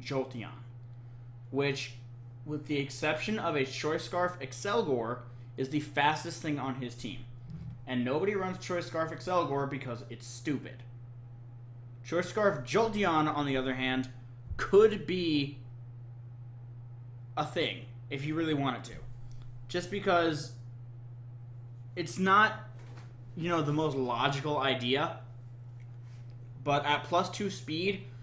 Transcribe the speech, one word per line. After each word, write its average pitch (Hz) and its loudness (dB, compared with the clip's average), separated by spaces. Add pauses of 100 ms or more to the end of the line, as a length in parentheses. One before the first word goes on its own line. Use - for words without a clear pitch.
Jolteon, 123 -2 (1040)
which, 139 0 (520)
with 147 -6
the 147 2
exception 156 0
of 165 2
a 139 4
Choice 151 0
Scarf 180 0
Excelgor, 139 0 (380)
is 135 0
the 151 0
fastest 156 2
thing 147 0
on 127 -2
his 123 -6
team. 98 -6 (680)
And 127 2
nobody 165 2
runs 185 0
Choice 175 -2
Scarf 160 0
Excelgor 139 2
because 123 -4
it's 117 -10
stupid. - -4 (1200)
Choice 180 0
Scarf 160 4
Jolteon, 175 6
on 147 2
the 139 4
other 131 2
hand, 131 2 (480)
could 208 8
be 160 2 (1800)
a 151 0
thing 135 0 (280)
if 139 -2
you 156 0
really 160 2
wanted 131 2
to. - -12 (720)
Just 175 -2
because 175 4 (1400)
it's 170 -4
not, 196 6 (680)
you 170 -2
know, 165 4
the 147 2
most 151 2
logical 135 2
idea. 131 4 (1400)
But 143 4
at 147 4
plus 180 4
two 202 -2
speed, 185 -2 (180)